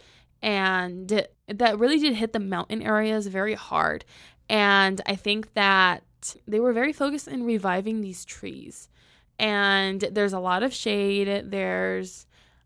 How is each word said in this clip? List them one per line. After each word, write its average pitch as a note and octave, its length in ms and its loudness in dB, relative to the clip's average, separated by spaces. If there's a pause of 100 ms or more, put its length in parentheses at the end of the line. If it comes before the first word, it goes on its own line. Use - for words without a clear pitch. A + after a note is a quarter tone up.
(420)
and F#3+ 880 0 (200)
that G#3+ 320 2
really C#4+ 200 4
did D4 160 2
hit A3 160 -2
the A3+ 80 -2
mountain G3 420 -4
areas G#3+ 460 0
very G3 280 -2
hard. - 500 0 (440)
And G3 560 4
I G3+ 100 -4
think G#3 380 -4
that F#3+ 500 4 (420)
they G#3+ 140 -2
were B3 140 4
very C4 180 0
focused C#4+ 380 -4
in B3+ 140 -6
reviving G#3+ 580 -2
these F#3+ 240 -10
trees. - 640 -16 (500)
And G3 640 2
there's G3+ 320 0
a F#3+ 60 -4
lot F3+ 240 0
of C4 100 0
shade. G3+ 760 -2
There's, F#3 800 -4 (380)